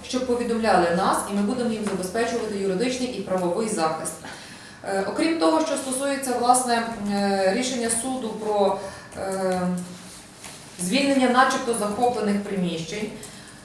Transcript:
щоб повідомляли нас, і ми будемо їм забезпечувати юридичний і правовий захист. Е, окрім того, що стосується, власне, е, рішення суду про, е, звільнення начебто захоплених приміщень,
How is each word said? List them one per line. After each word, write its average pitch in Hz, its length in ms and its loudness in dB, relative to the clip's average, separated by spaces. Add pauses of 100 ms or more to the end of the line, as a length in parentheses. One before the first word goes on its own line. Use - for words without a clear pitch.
щоб 254 200 -2
повідомляли 220 600 4 (100)
нас, 196 200 4 (140)
і - 20 -4
ми 202 80 2
будемо 226 320 2
їм 214 120 -2
забезпечувати 208 720 -2
юридичний 233 520 0
і 196 120 -6
правовий 185 480 0
захист. - 440 -2 (720)
Е, 196 240 -2
окрім 320 300 0
того, 320 260 4
що 285 120 -2
стосується, 269 600 -2
власне, 240 440 4 (300)
е, 196 420 4
рішення 254 340 0 (120)
суду 262 280 -4
про, 208 480 2 (400)
е, 190 440 -2 (1200)
звільнення 254 480 4
начебто 233 500 4
захоплених 208 640 2
приміщень, 185 680 -4 (560)